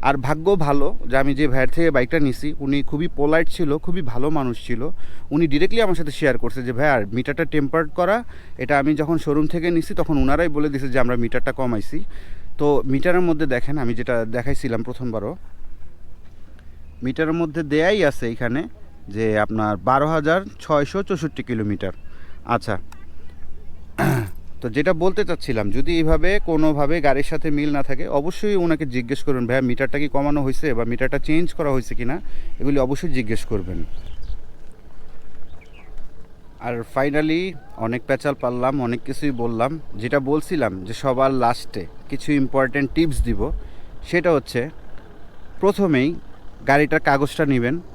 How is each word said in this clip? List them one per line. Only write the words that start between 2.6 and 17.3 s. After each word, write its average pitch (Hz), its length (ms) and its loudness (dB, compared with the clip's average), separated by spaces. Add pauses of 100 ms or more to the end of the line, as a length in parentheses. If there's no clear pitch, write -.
উনি 139 220 0
খুবই 151 260 0
পোলাইট 151 400 4
ছিল, 151 300 2
খুবই 175 240 2
ভালো 127 280 2
মানুষ 131 360 0
ছিল। 120 240 0 (400)
উনি 156 180 2
directly 185 340 4
আমার 190 120 4
সাথে 156 160 2
শেয়ার 135 280 2
করছে 123 240 0
যে, 123 100 -4
"ভাই, 143 180 2
আর 117 160 2
মিটারটা 127 380 -2
টেম্পার্ড 151 460 0
করা, 202 340 0 (340)
এটা 131 200 0
আমি 147 160 2
যখন 156 240 0
শোরুম 151 280 2
থেকে 170 240 0
নিছি, 165 240 0
তখন 160 240 2
ওনারাই 147 300 4
বলে 151 200 2
দিছে 135 200 -2
যে 127 100 2
আমরা 123 180 4
মিটারটা 120 360 2
কমাইছি।" 113 520 0 (540)
তো 147 260 4
মিটারের 139 360 4
মধ্যে 160 260 2
দেখেন, 135 320 2
আমি 120 160 0
যেটা 117 300 0
দেখাইছিলাম 117 580 0
প্রথমবারও, 113 540 -6 (1700)
মিটারের 156 300 -2